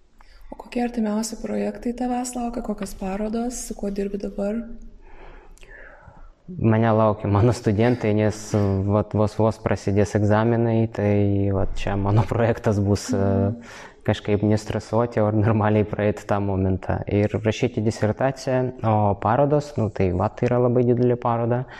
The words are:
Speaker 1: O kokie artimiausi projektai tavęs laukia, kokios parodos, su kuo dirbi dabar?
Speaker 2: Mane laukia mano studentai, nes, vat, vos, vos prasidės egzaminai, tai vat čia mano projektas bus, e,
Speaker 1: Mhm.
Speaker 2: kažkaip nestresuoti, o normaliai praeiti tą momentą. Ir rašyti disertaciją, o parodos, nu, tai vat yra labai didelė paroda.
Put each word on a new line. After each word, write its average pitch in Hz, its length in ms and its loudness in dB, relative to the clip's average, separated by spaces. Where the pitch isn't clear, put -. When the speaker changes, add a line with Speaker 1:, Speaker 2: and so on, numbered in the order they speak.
Speaker 1:
O - 120 -16
kokie 240 240 -4
artimiausi 220 560 -2
projektai 208 560 -4
tavęs 247 400 -4
laukia, 240 280 -6
kokios 196 320 -6
parodos, 214 720 -4
su 220 80 -8
kuo 202 160 -6
dirbi 202 280 -4
dabar? 202 440 -4
Speaker 2:
Mane 113 400 2
laukia 107 400 2
mano 107 240 4
studentai, 113 580 2
nes, 107 360 0
vat, 101 340 0
vos, 104 240 0
vos 107 240 2
prasidės 101 540 2
egzaminai, 113 760 2
tai 104 220 0
vat 95 240 0
čia 101 160 -2
mano 101 320 2
projektas 107 560 0
bus, 98 320 0
e, 98 60 0
Speaker 1:
Mhm. 98 640 -2
Speaker 2:
kažkaip 107 400 0
nestresuoti, 110 800 0
o 104 100 2
normaliai 107 540 2
praeiti 104 400 -2
tą 101 160 0
momentą. 95 680 0
Ir 104 240 2
rašyti 110 500 -2
disertaciją, 127 800 0
o 107 320 2
parodos, 143 600 0
nu, 107 120 0
tai 95 220 0
vat 92 300 -2
yra 123 180 2
labai 123 240 4
didelė 120 320 2
paroda. 120 500 0